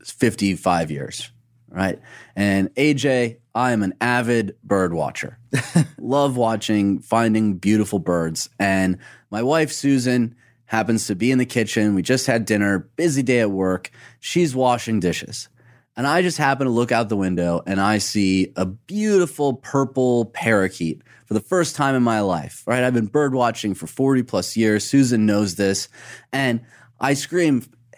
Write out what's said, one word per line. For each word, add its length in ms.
fifty-five 840
years, 400
right? 300
And 400
A 180
J, 440
I 180
am 100
an 180
avid 640
bird 300
watcher. 460
<laughs> 300
Love 380
watching, 640
finding 540
beautiful 440
birds. 600
And 400
my 120
wife, 300
Susan, 640
happens 400
to 80
be 160
in 80
the 80
kitchen. 480
We 80
just 240
had 180
dinner, 520
busy 260
day 180
at 100
work. 400
She's 340
washing 460
dishes. 480
And 120
I 160
just 160
happen 280
to 60
look 180
out 200
the 80
window 480
and 120
I 200
see 580
a 80
beautiful 880
purple 720
parakeet 800
for 80
the 60
first 360
time 180
in 80
my 180
life, 460
right? 160
I've 120
been 120
bird 280
watching 400
for 120
forty 360
plus 340
years. 320
Susan 380
knows 300
this. 340
And 300
I 140
scream, 500